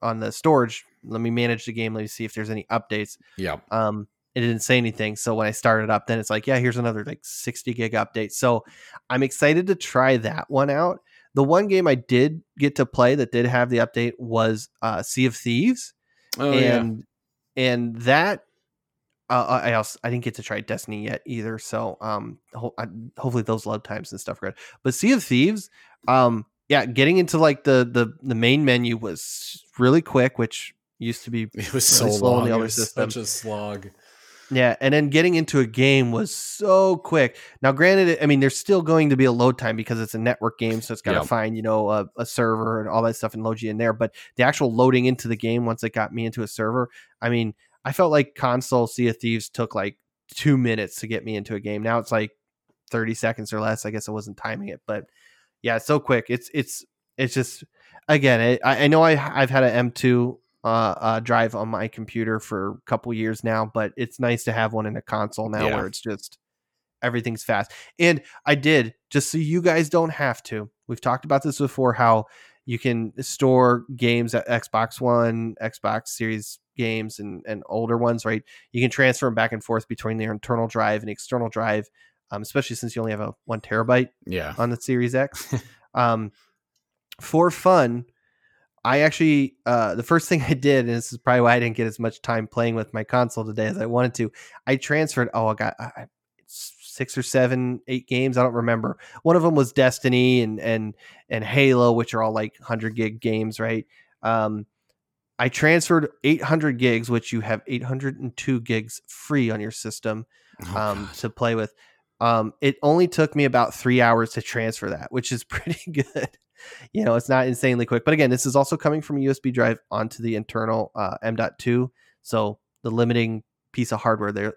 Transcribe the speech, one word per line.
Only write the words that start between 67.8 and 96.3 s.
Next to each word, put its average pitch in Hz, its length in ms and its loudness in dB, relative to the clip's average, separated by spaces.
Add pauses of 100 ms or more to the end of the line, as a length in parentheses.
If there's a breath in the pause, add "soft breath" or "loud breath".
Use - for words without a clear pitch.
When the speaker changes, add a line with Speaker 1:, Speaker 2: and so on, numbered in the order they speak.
Speaker 1:
And 170 200 4 (240 loud breath)
I 147 120 4
did, 135 380 2 (140)
just - 220 0
so 160 80 -2
you 165 240 0
guys 165 260 2
don't 165 220 2
have 139 340 -4
to, 107 240 -10 (200)
we've 123 120 -8
talked 127 240 -2
about 139 200 0
this 147 140 -4
before, 131 340 2
how 113 340 4 (380 soft breath)
you 117 160 -6
can 117 320 -2 (100)
store 127 600 4 (100)
games 120 400 2
at - 140 -2
Xbox 113 520 -2
One, 117 600 0
Xbox 110 460 -4
Series 110 500 -6 (180)
games, 110 440 -6
and, 98 260 -12
and 107 200 -10
older 113 300 -2
ones, 117 280 0
right? 110 180 -4 (300 soft breath)
You 120 80 -2
can 123 100 2
transfer 131 380 2
'em 113 60 -2
back 113 180 0
and 107 100 -6
forth 113 240 -4
between 113 300 -6
their 110 160 -4
internal 117 340 -4
drive 107 360 0
and 110 80 -10
external 120 380 -4
drive, 107 400 -2 (440 soft breath)
um, 104 100 -8
especially 131 320 -4
since 113 220 -10
you 117 60 -4
only 110 100 -4
have 104 80 -6
a 110 140 -8 (100)
one 113 160 -6
terabyte 123 480 2 (180)
Speaker 2:
Yeah. 85 320 -6
Speaker 1:
on 120 120 0
the 120 100 -4
Series 123 340 -2
X. 135 400 -4
Speaker 2:
<laughs> - 400 -10
Speaker 1:
Um, 113 380 0 (880)
for 170 300 2
fun, 131 540 2 (800)
I 131 160 2
actually, 151 560 2 (100)
uh, 113 280 2
the 117 80 -4
first 165 260 2
thing 160 140 2
<laughs> 117 60 -4
I 147 60 2
did, 131 320 4
and 117 80 0
this 117 180 -6
is 120 60 -10
probably 123 220 4
why 120 140 6
I 120 60 4
didn't 117 160 -2
get 113 100 0
as 110 120 -8
much 117 240 -6
time 113 240 -2
playing 117 280 -2
with 110 200 -6
my 110 100 -6
console 120 400 0
today 110 220 -4
as 101 120 -4
I 110 80 -4
wanted 120 280 0
to, 113 180 -4 (340 loud breath)
I 135 100 2
transferred, 147 580 0
oh, 113 140 0
I 110 60 0
got, 110 240 -4
I, 117 60 -10
I, 120 220 -14 (380)